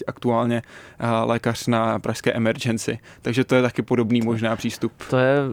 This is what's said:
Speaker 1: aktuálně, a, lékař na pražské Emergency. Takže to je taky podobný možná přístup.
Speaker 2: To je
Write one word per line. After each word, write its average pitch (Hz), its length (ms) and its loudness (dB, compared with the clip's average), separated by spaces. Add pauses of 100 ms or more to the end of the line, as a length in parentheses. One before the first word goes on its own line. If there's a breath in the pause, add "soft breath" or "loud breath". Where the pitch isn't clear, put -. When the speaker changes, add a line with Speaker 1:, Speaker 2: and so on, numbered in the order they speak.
Speaker 1:
aktuálně, 120 560 0 (360 loud breath)
a, 113 260 0
lékař 117 420 -2
na 113 320 2
pražské 113 340 -2
Emergency. 117 640 -2 (240 loud breath)
Takže 120 220 0
to 135 100 2
je 127 80 6
taky 123 200 0
podobný 120 400 2
možná 113 340 0
přístup. 113 360 -4 (180)
Speaker 2:
To 131 80 2
je 131 160 4 (180)